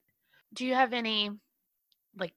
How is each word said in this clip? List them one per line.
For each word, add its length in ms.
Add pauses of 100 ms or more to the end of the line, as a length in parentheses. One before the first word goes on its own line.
(540)
Do 120
you 80
have 200
any 360 (840)
like, 200